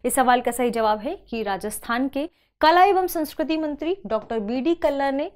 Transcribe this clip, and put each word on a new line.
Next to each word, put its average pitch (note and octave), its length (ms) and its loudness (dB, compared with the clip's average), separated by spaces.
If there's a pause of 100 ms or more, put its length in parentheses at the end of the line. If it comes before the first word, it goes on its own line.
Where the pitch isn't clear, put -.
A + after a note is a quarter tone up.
इस B3 100 -2
सवाल B3 260 4
का B3 120 -4
सही B3 180 0
जवाब G#3+ 300 0
है C#4 140 -6 (140)
कि A3+ 140 -6
राजस्थान G#3+ 680 -4
के C#4 200 -6 (320)
कला E4+ 240 8
एवं F#4 240 4
संस्कृति D#4 480 -4
मंत्री D#4 400 -4 (100)
डॉक्टर A3 340 -4
बीडी B3+ 360 -2
कल्ला C#4 360 0
ने D4 240 -4